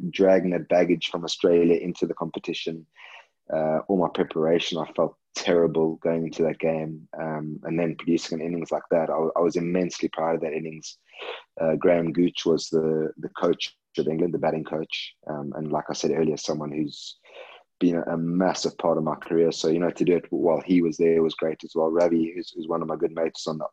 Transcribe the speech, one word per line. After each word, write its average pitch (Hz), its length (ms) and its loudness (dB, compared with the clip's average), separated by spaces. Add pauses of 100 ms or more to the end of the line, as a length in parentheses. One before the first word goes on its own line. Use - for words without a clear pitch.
(120)
dragging 95 400 4
that 82 180 -2
baggage 87 400 4
from 85 160 -6
Australia 85 520 4
into 85 280 -4
the 82 80 -2
competition. 82 720 -8 (680)
Uh, 78 260 0 (100)
all 98 80 2
my 85 160 4
preparation, 82 640 0
I 78 160 -6
felt 80 240 0 (180)
terrible 80 600 2
going 82 260 -2
into 80 200 -4
that 78 160 0
game. 80 460 -4 (140)
Um, 78 440 -6
and 80 140 -4
then 82 200 0
producing 82 420 -2
an 82 80 -6
innings 85 240 -6
like 76 200 -2
that, 80 180 2
I, 78 180 0 (100)
I 85 40 2
was 85 160 2
immensely 87 500 0
proud - 280 -2
of - 60 -2
that 156 120 -4
innings. 160 440 -10 (600)
Uh, 80 160 2
Graham 82 380 2
Gooch 87 320 0
was 80 240 0
the, 80 480 0
the 82 200 -10
coach - 380 -2 (220)
of 76 100 0
England, 80 260 0
the - 40 -2
batting 80 260 -2
coach. - 520 -8 (140)
Um, 73 280 -8
and 78 120 -6
like 78 200 -4
I 76 40 -6
said 76 180 -2
earlier, 76 260 0
someone 76 340 -6
who's 73 460 -6 (600)
been 87 160 4
a, - 180 -2
a 82 40 -2
massive 85 600 0
part 82 220 2
of 78 40 0
my 78 120 -2
career. 82 360 2
So, - 160 -2
you 82 120 2
know, 87 100 2
to 80 160 -2
do 87 100 6
it 82 140 0
while 80 320 2
he 90 220 4
was 80 140 0
there 82 260 6
was 78 100 2
great 80 300 -4
as 80 100 -14
well. 80 160 2
Ravi, 85 460 2
who's, 85 160 -10
who's 80 160 -10
one 82 160 -2
of 80 40 -6
my 80 80 -4
good 80 160 -2
mates, 80 360 -4
on 78 100 -2
the 78 160 -8